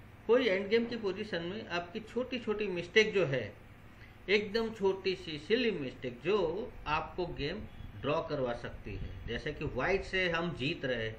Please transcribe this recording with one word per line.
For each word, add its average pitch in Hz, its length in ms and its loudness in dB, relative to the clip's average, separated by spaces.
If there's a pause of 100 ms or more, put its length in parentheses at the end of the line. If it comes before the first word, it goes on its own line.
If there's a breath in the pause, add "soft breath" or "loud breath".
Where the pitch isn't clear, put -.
(280)
कोई 247 200 8
एंड 196 220 2
गेम 233 160 4
की 240 120 -6
पोजीशन 196 460 -4
में 208 260 -6
आपकी 175 320 -4
छोटी-छोटी 226 680 -2
mistake 185 440 4
जो 185 120 6
है, 123 280 0 (760 loud breath)
एकदम 208 420 4
छोटी 190 440 2
सी 156 240 -8
silly 233 340 4
mistake 127 520 -6
जो 185 460 2 (180)
आपको 160 360 0 (100)
game 151 240 -4 (420)
draw 147 200 2
करवा 131 320 0
सकती 117 400 -8
है। - 160 -6 (180)
जैसे 117 260 -4
कि 156 120 -6
white 151 380 0
से 185 260 0
हम 165 260 0
जीत 139 300 -2
रहे 113 340 -2